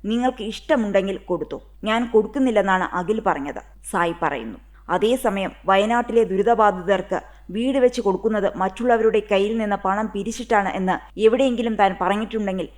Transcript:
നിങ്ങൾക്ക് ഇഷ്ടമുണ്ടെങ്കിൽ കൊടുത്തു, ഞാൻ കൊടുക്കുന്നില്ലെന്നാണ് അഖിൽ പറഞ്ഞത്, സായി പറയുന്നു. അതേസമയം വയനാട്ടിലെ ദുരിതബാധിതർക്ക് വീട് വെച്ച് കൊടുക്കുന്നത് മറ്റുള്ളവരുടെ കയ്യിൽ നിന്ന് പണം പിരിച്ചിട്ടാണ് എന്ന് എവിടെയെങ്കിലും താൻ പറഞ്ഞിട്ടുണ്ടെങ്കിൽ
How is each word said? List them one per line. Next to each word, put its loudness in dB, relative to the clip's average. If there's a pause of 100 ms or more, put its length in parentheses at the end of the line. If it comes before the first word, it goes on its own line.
നിങ്ങൾക്ക് 0
ഇഷ്ടമുണ്ടെങ്കിൽ 0 (120)
കൊടുത്തു, -4 (320)
ഞാൻ 2 (120)
കൊടുക്കുന്നില്ലെന്നാണ് 2 (120)
അഖിൽ -2
പറഞ്ഞത്, -4 (300)
സായി -2
പറയുന്നു. -6 (360)
അതേസമയം 0 (180)
വയനാട്ടിലെ 2
ദുരിതബാധിതർക്ക് 2 (360)
വീട് 0
വെച്ച് 2
കൊടുക്കുന്നത് 0 (120)
മറ്റുള്ളവരുടെ 2 (100)
കയ്യിൽ 0
നിന്ന് -2
പണം 0
പിരിച്ചിട്ടാണ് -2 (100)
എന്ന് 0 (300)
എവിടെയെങ്കിലും 2
താൻ 4 (100)
പറഞ്ഞിട്ടുണ്ടെങ്കിൽ -2 (100)